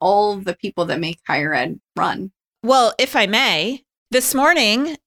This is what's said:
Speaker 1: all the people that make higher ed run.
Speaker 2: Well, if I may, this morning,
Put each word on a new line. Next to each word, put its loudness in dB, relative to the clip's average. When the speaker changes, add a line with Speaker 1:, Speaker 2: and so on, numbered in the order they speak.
Speaker 1:
all 2
the -6
people -6
that -4
make -6
higher -2
ed -4
run. -4
Speaker 2:
Well, 4
if -2
I 4
may, -2
this 0
morning, 2